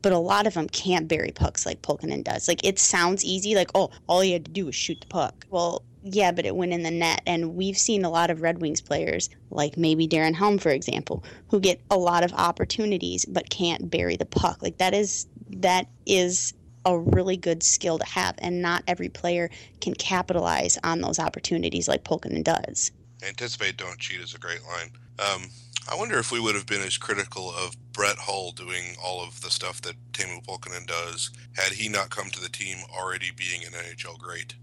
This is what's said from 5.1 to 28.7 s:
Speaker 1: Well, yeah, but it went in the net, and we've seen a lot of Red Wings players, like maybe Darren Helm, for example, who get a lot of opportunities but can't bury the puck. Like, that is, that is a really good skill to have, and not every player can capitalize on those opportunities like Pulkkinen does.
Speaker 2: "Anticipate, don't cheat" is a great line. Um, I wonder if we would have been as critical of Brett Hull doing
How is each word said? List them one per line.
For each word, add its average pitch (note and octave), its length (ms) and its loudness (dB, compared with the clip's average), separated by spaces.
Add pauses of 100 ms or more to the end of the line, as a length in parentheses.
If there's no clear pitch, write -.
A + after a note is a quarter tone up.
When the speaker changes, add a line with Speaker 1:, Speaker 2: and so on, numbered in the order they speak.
Speaker 1:
Well, F3 320 0 (260)
yeah, F#3+ 240 4
but F3 140 0
it G2+ 100 -2
went F3+ 180 0
in E3+ 100 -2
the D#3+ 80 -2
net, E3 340 2
and E3+ 300 0
we've F#3+ 220 -2
seen G3+ 280 2
a E3 60 0
lot E3+ 180 4
of D#3+ 140 -2
Red E3 180 2
Wings D3+ 200 -2
players, C#3+ 500 -2 (180)
like D3 260 0
maybe D#3+ 320 4
Darren D#3+ 280 4
Helm, G3+ 240 4
for E3 100 2
example, - 540 0 (240)
who G#3 120 4
get F#3 300 4
a G3+ 80 6
lot F3 260 6
of F3+ 100 2
opportunities F3+ 920 0
but - 240 -2
can't E3+ 400 0
bury E3 260 0
the - 120 -2
puck. - 340 0
Like, F3 160 -4
that F#3 160 4
is, G3+ 320 0 (240)
that F#3 380 4 (180)
is F3+ 480 2 (320)
a F3+ 140 6
really F#3 380 2
good E3+ 260 0
skill - 340 2
to - 80 -2
have, F3+ 320 0
and F3 240 -2
not F3 260 0
every F3+ 220 -2
player F3 400 -2 (320)
can E3+ 140 -2
capitalize F3 880 0
on E3+ 180 0
those F3 160 -2
opportunities E3 680 -2
like - 160 0
Pulkkinen - 400 -4
does. - 480 0 (360)
Speaker 2:
"Anticipate, G2+ 500 -4
don't F2+ 200 -8
cheat" F2+ 240 -8
is E2+ 140 -12
a E2 40 -18
great E2+ 240 -8
line. E2 280 -10 (260)
Um, F#2+ 320 -2 (420)
I - 40 -2
wonder G3+ 240 -2
if A2+ 120 -2
we A#2+ 80 -2
would A2 160 0
have G2+ 120 -4
been G2+ 140 -2
as F#2 160 -2
critical G2 540 -4
of F2 240 -6 (180)
Brett G2+ 240 0
Hull F#2+ 340 -6
doing F2+ 520 -10